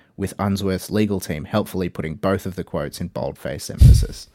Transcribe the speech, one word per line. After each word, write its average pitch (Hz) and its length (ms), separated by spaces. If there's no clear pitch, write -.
with 95 240
Unsworth's 98 500
legal 101 300
team 76 240
helpfully 92 460
putting 80 260
both 95 300
of 92 100
the 87 80
quotes 73 380
in 90 80
boldface - 600
emphasis. - 640